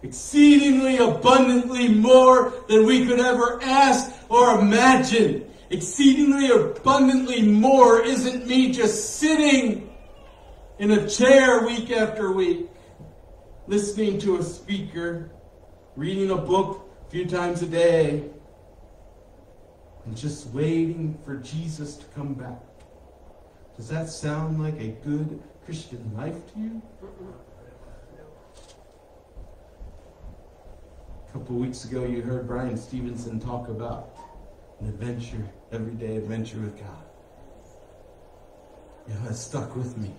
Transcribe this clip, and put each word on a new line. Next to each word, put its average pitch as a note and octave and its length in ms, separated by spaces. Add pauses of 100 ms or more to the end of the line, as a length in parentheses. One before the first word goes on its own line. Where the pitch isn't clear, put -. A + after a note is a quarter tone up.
Exceedingly C#4 960
abundantly B3 880
more B3+ 640 (160)
than A3 180
we B3+ 200
could B3 140
ever A#3+ 420
ask C4+ 500 (160)
or A3+ 320
imagine. A3+ 840 (260)
Exceedingly C#4 800
abundantly B3+ 920
more A3+ 600
isn't B3+ 440
me B3+ 260
just - 440
sitting C#4+ 760 (840)
in G#3 140
a - 160
chair B3+ 580
week A#3 240
after G#3+ 420
week, E3+ 360 (1000)
listening G3+ 540
to F#3+ 180
a D#3+ 40
speaker, E3+ 880 (680)
reading F#3+ 340
a F#3 80
book F3+ 500 (180)
a - 40
few F3+ 160
times F3 360
a E3 40
day, D#3+ 580 (1800)
and A2 100
just D3 320
waiting D#3+ 760
for C#3 120
Jesus D3 600
to - 80 (100)
come C#3 200
back. B2 280 (1120)
Does A2+ 120
that D#3+ 200
sound D#3 540
like D#3 180
a A2 80 (160)
good D3+ 380 (220)
Christian A#2+ 520
life E3 380
to G#3+ 60
you? A3+ 220 (4000)
A - 40
couple B2 240
weeks B2+ 280
ago, B2 220
you A#2+ 160
heard A#2+ 240
Brian A#2+ 320
Stevenson A#2 600
talk B2 300
about G#2+ 480 (640)
an G#2+ 80
adventure, A2+ 580 (260)
everyday A2+ 440
adventure A2 420
with G#2 200
God. E2 260 (2000)
You G#2+ 80
know, A2 160
it A2 40
stuck - 420
with B2 220
me. G2+ 200